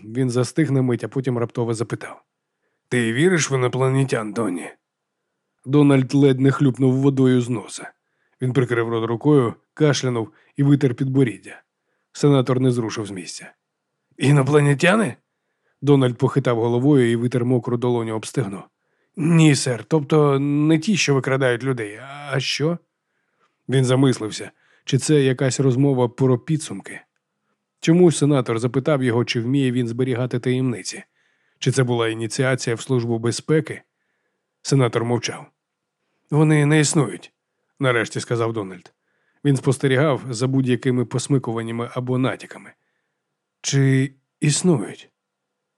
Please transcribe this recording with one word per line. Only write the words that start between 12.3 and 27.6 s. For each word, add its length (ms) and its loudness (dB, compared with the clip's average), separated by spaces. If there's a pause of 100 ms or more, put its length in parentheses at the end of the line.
не 120 2
зрушив 340 -4
з 60 -12
місця. 400 -14 (680)
«Інопланетяни?» 1000 2 (680)
Дональд 360 4
похитав 420 0
головою 520 4
і 40 2
витер 300 -2
мокру 320 0
долоню 380 -2
об 100 -8
стегно. 380 -6 (520)
«Ні, 400 4
сер, 280 -4
тобто 560 2
не 400 2
ті, 180 0
що 180 0
викрадають 480 0
людей, 360 -6 (320)
а 80 -2
що?» 380 -4 (920)
Він 160 2
замислився, 640 0 (340)
чи 120 0
це 240 2
якась 380 0
розмова 500 2
про 300 0
підсумки. 640 -8 (800)